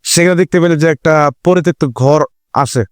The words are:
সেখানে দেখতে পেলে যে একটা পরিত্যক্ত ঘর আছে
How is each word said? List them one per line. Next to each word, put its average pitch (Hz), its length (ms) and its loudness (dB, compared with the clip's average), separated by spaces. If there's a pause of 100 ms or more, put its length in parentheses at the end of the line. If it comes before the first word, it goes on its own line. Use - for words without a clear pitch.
সেখানে 175 320 0
দেখতে 170 240 0
পেলে 170 180 0
যে 160 100 0
একটা 151 440 0 (120)
পরিত্যক্ত 175 420 0
ঘর 139 360 0 (320)
আছে - 380 -2